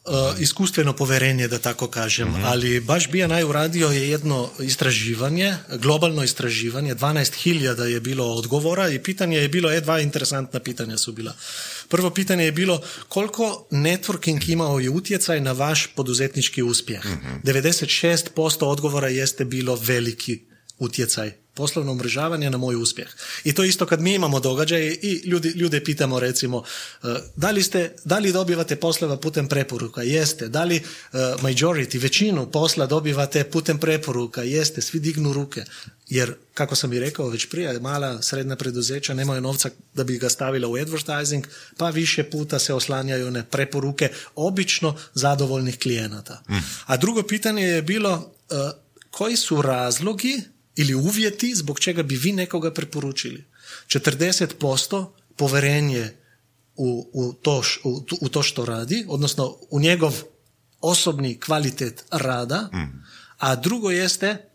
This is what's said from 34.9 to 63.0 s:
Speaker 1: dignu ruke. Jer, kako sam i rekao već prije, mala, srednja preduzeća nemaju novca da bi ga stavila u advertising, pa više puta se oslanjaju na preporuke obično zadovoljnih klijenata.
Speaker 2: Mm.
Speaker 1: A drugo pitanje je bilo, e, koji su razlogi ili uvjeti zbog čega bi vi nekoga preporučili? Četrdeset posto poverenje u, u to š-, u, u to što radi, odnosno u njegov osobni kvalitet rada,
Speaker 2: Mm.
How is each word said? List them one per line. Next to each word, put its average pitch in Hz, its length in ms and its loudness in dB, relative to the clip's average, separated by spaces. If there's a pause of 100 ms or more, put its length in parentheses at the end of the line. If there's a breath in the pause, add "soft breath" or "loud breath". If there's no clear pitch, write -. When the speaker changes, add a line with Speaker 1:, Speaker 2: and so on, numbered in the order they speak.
Speaker 1:
dignu 151 320 0
ruke. 139 320 -6 (440 loud breath)
Jer, 127 260 0 (180)
kako 139 240 -2
sam 127 160 0
i 123 80 -2
rekao 139 280 -4
već 113 180 -4
prije, 151 340 -4
mala, 135 420 -4
srednja 135 340 -2
preduzeća 131 580 -4
nemaju 135 260 -2
novca 131 300 -2 (240)
da 135 100 0
bi 123 140 -2
ga 123 100 -2
stavila 131 400 0
u 117 80 -2
advertising, 147 720 -4 (300 loud breath)
pa 165 140 0
više 156 340 0
puta 151 340 -4
se - 160 0
oslanjaju 131 560 -2
na 120 140 -4
preporuke 139 640 0 (280 loud breath)
obično 170 580 0 (200 loud breath)
zadovoljnih 135 640 2
klijenata. 110 680 -4
Speaker 2:
Mm. 104 80 -4 (320 loud breath)
Speaker 1:
A 131 100 2
drugo 208 260 2
pitanje 214 420 0
je 170 180 2
bilo, 202 300 2 (340)
e, - 80 -6 (560)
koji 226 260 -2
su 151 260 2
razlogi 160 800 0 (340)
ili 139 180 4
uvjeti 208 600 0
zbog 147 240 -2
čega 170 240 -2
bi 135 140 -2
vi 151 160 0
nekoga 175 380 -2
preporučili? 139 760 -8 (420 loud breath)
Četrdeset 151 720 2
posto 160 560 0 (220)
poverenje 139 720 2 (680 soft breath)
u, 120 380 -2
u 123 200 -2
to 143 280 2
š-, - 200 0
u, 127 200 -2 (180)
u 139 80 -2
to 143 140 0
što - 220 -2
radi, 120 440 -2
odnosno 143 480 0 (140)
u 143 100 2
njegov 160 340 4 (640)
osobni 147 600 2
kvalitet 139 720 -2
rada, 131 520 -2
Speaker 2:
Mm. 71 380 -6 (360 loud breath)